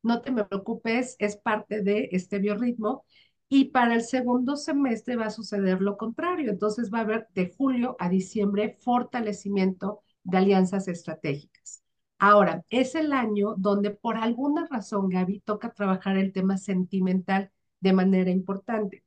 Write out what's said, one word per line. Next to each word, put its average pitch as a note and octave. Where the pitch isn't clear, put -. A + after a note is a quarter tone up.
no A#3
te -
me A3+
preocupes, A3+
es G#3
parte G#3+
de G#3
este F3+
biorritmo. A#3
Y C4+
para A#3+
el A#3
segundo B3
semestre C4+
va A3
a -
suceder G3
lo G3+
contrario, D4+
entonces G#3+
va A#3
a -
haber A3
de F3+
julio B3+
a F3+
diciembre G3+
fortalecimiento G3+
de F#3
alianzas F#3+
estratégicas. -
Ahora, G3
es B3+
el D#4
año G#3+
donde G3+
por A3+
alguna C4+
razón, G3+
Gaby, F#3
toca G#3+
trabajar F#3+
el F#3+
tema F#3+
sentimental F#3+
de F#3+
manera F#3
importante. G3